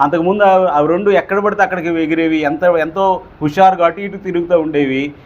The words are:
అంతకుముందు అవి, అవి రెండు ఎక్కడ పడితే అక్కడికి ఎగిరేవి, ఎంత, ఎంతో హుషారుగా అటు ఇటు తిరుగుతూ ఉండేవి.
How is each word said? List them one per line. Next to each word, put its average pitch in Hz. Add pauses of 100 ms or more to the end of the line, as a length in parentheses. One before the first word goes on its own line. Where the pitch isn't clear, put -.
అంతకుముందు 170
అవి, 185
అవి 147
రెండు 196
ఎక్కడ 190
పడితే 202
అక్కడికి 180
ఎగిరేవి, 160
ఎంత, 147
ఎంతో 175 (220)
హుషారుగా 175
అటు 208
ఇటు 196
తిరుగుతూ 175
ఉండేవి. 143 (140)